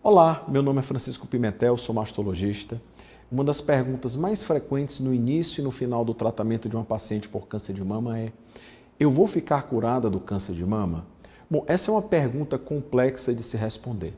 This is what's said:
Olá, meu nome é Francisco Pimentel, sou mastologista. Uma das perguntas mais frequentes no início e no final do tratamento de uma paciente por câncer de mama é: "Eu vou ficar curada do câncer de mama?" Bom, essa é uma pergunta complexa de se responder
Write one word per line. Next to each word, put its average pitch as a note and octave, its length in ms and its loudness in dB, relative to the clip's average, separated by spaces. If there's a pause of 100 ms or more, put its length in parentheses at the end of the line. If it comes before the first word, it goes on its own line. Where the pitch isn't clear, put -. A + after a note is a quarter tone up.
Olá, E3 380 8
meu C#3 160 2
nome C#3 160 2
é C3+ 40 0
Francisco - 440 -6
Pimentel, A#2+ 500 2
sou A2+ 160 -6
mastologista. G2+ 880 -2 (480)
Uma B2+ 140 0
das C#3+ 180 2
perguntas C3 540 0
mais G3 260 -2
frequentes C#3 600 -2
no C3 120 0
início C3+ 480 0
e C#3 40 -2
no C3 80 -2
final A#2+ 320 -2
do A2+ 100 -2
tratamento A2+ 540 -2
de A2+ 80 -4
uma A2+ 80 -4
paciente G#2+ 440 -4
por - 200 -8
câncer G#2 240 -8
de G2 100 -6
mama A2+ 340 -2
é: A2+ 140 -4 (680)
"Eu D3+ 100 6
vou E3+ 160 6
ficar D3 380 0
curada A#2 440 0
do F#2+ 120 0
câncer G2 340 -6
de E2+ 100 -4
mama?" F#2 400 -2 (460)
Bom, D3 160 0
essa F3 240 0
é - 20 2
uma G#3 100 2
pergunta D3 540 0
complexa C3 760 0
de A#2 80 -6
se - 140 -8
responder A2 600 -6